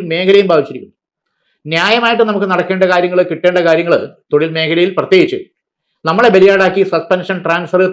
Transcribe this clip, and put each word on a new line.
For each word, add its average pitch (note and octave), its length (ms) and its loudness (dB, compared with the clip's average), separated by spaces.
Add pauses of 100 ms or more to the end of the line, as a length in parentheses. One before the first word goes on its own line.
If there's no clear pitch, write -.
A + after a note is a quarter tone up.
(100)
മേഖലയും F#3 420 2
ബാധിച്ചിരിക്കുന്നു. C#3+ 420 -4 (760)
ന്യായമായിട്ട് A3+ 580 0
നമുക്ക് G3+ 220 -2
നടക്കേണ്ട F3+ 400 0
കാര്യങ്ങൾ, F3+ 260 0 (120)
കിട്ടേണ്ട F3+ 380 0
കാര്യങ്ങൾ E3+ 260 2 (380)
തൊഴിൽ D3+ 260 0
മേഖലയിൽ E3 400 0
പ്രത്യേകിച്ച് F#3 400 0 (680)
നമ്മളെ G#3+ 260 2
ബലിയാടാക്കി F#3+ 560 4
സസ്പെൻഷൻ, F3+ 540 -4
ട്രാൻസ്ഫർ E3+ 360 -2 (120)